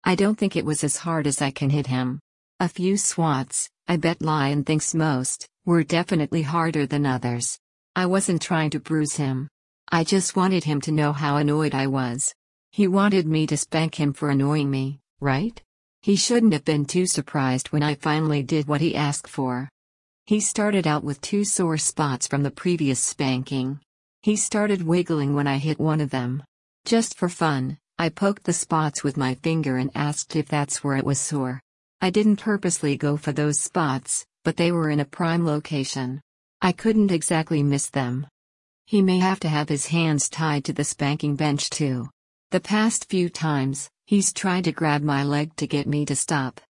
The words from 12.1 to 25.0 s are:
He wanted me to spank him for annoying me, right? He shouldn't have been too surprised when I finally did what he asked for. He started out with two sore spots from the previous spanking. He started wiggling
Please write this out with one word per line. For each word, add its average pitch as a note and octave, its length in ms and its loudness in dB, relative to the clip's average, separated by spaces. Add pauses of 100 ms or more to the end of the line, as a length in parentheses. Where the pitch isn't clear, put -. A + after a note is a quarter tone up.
He G3+ 160 4
wanted F#3+ 400 4
me D#3 180 2
to D3+ 100 0
spank D#3+ 440 -2
him C#3+ 140 2
for D3 180 -2
annoying C#3 400 2
me, C3+ 280 -4 (200)
right? C#3+ 420 -2 (400)
He G3+ 140 4
shouldn't A3+ 380 4
have C#3+ 120 -2
been D3+ 200 2
too F3+ 200 0
surprised C3 640 -2
when D3+ 160 0
I D3 100 2
finally D3+ 480 0
did D3 260 0
what D3 140 0
he E3 140 0
asked C#3+ 320 -2
for. C3 420 -4 (560)
He G#3+ 140 2
started G3+ 480 0
out D3+ 160 0
with C#3+ 180 -6
two G3+ 220 -2
sore E3+ 340 0
spots D3 500 -2
from C#3 140 0
the C#3 100 0
previous D#3 480 0
spanking. C3 800 -2 (440)
He G#3+ 120 2
started G#3 460 0
wiggling D#3+ 540 0